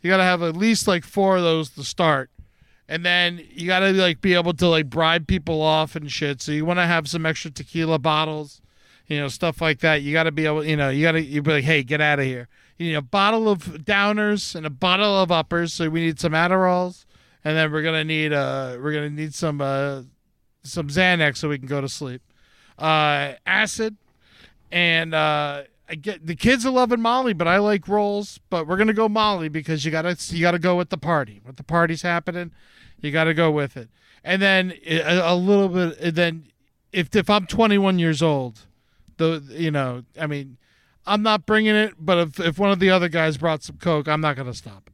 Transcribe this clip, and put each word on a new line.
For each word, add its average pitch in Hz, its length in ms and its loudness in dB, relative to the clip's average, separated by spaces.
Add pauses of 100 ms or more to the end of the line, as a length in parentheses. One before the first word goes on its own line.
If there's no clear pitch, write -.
You 175 80 -2
gotta 190 140 4
have 180 200 2
at 160 120 -2
least, 208 320 2
like, 180 160 2
four 190 340 2
of 180 60 2
those 160 280 0
to 143 120 -16
start. 143 460 0 (580)
And 165 160 -8
then 175 380 0 (100)
you 170 140 -10
gotta, 190 280 2
like, 185 280 2
be 190 140 2
able 175 180 2
to, 175 140 2
like, 160 220 2
bribe 160 380 0
people 165 340 -2
off 156 340 2
and 151 160 -10
shit. 143 300 -4
So 151 100 -8
you 151 140 -2
wanna 175 220 0
have 165 220 0
some 160 160 -4
extra 160 260 -4
tequila 160 480 -2
bottles, 156 640 -2 (460)
you 151 100 -4
know, 143 100 -4
stuff 160 340 -4
like 156 180 0
that. 151 240 0
You 143 100 -4
gotta 160 180 2
be 156 140 -2
able, 151 180 0
you 151 140 0
know, 143 120 0
you 139 140 0
gotta, 160 180 2
you 147 200 -4
be 151 120 0
like, 143 100 0
"Hey, 151 200 2
get 147 180 -4
outta 147 220 2
here." 127 240 -6 (300)
You 170 120 -6
need 156 60 -4
a 147 60 -2
bottle 208 480 0
of 190 140 -2 (220)
downers 208 680 0
and 160 100 -10
a 156 40 -4
bottle 190 480 2
of 180 140 2
uppers. 170 420 0
So 160 160 -2
we 165 120 -2
need 165 180 -2
some 160 140 -2
Adderalls, 180 720 0 (380)
and 151 140 -2
then 156 140 2
we're 156 100 -2
gonna 160 220 0
need, 156 300 -2
uh, 135 460 -2
we're 151 140 -4
gonna 147 160 -4
need 151 240 -8
some, 147 280 -4
uh, 139 400 -2 (640)
some 143 260 -8
Xanax 165 480 2
so 156 120 -4
we 147 80 -2
can 131 100 -12
go 143 140 -2
to 135 80 -6
sleep. 127 320 -10 (560)
Uh, 147 560 0 (140)
acid, 214 480 -2 (760)
and, 165 440 0
uh, 147 480 0 (240)
I 165 80 -12
get, 160 300 -10
the 165 100 -6
kids 240 300 2
are 262 60 2
loving 247 280 2
Molly, 233 340 0
but 165 140 -2
I 185 120 4
like 208 280 0
rolls. 202 520 -2 (100)
But 165 180 -4
we're 185 100 -2
gonna 220 160 2
go 220 160 2
Molly 208 400 0
because 151 360 -4
you 160 60 -2
gotta, 160 240 -2 (200)
you 165 60 -2
gotta 175 180 2
go 180 160 2
with 175 140 -2
the 180 80 -4
party. 135 460 -2
When 131 120 -20
the - 80 -18
party's 165 380 0
happening, 175 500 -4 (500)
you 147 100 -6
gotta 160 240 2
go 165 160 2
with 143 260 -4
it. 117 100 -16 (360)
And 190 180 0
then 190 320 2 (140)
a, 165 360 2
a 175 120 4
little 196 340 4
bit. 175 300 -2
And 165 160 -2
then 165 280 0 (480)
if, 180 240 -2
if 202 140 2
I'm 208 160 2
twenty-one 196 540 2
years 160 240 2
old, 135 380 0 (560)
the, 160 340 0
you 160 180 -2
know, 127 340 -4 (160)
I 160 60 -4
mean, 139 320 -8 (480)
I'm 208 160 0
not 214 240 0
bringing 214 300 4
it. 214 240 0
But 175 180 2
if, 170 220 -2
if 165 180 0
one 202 140 2
of 185 80 2
the 190 100 4
other 180 180 4
guys 160 300 0
brought 156 240 -2
some - 160 -16
coke, 151 300 0
I'm 151 140 0
not 147 160 0
gonna 123 180 -8
stop. 101 380 -18